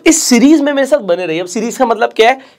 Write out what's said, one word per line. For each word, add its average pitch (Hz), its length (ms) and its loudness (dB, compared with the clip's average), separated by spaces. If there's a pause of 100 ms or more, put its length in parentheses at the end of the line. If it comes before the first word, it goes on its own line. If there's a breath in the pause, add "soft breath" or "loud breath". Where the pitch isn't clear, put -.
इस 330 180 2
series 277 380 4
में 285 120 -2
मेरे 269 140 -2
साथ 294 100 0
बने 180 280 -4
रहिए। 160 160 -6
अब 180 60 -8
series 233 300 -8
का 254 80 2
मतलब 226 280 -2
क्या 220 160 2
है 262 100 -2 (200 loud breath)